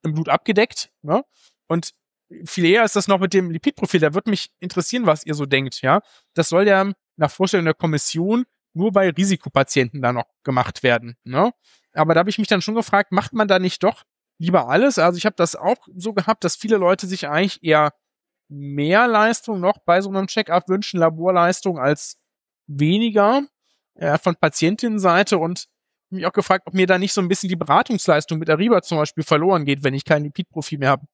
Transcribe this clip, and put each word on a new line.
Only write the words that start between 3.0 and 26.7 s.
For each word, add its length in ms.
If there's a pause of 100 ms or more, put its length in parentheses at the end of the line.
noch 120
mit 140
dem 160
Lipidprofil. 500
Da 140
würde 160
mich 300
interessieren, 480
was 180
ihr 80
so 140
denkt, 340
ja? 200 (340)
Das 140
soll 180
ja 240 (260)
nach 140
Vorstellung 340
der 80
Kommission 720 (300)
nur 160
bei 180
Risikopatienten 960
dann 120
noch 120 (160)
gemacht 400
werden, 400
ne? 300 (420)
Aber 180
da 60
habe 100
ich 80
mich 100
dann 140
schon 140
gefragt, 360
macht 220
man 140
da 100
nicht 240
doch 220 (340)
lieber 320
alles? 300
Also 180
ich 80
habe 120
das 180
auch 320 (100)
so 160
gehabt, 300
dass 120
viele 220
Leute 300
sich 200
eigentlich 360
eher 300 (580)
mehr 560
Leistung 520
noch 200
bei 220
so 80
einem 180
Check-up 420
wünschen, 300
Laborleistung, 800
als 400 (500)
weniger, 760 (520)
äh, 220
von 180
Patientinnenseite 1000
und 280 (440)
mich 160
auch 80
gefragt, 320
ob 80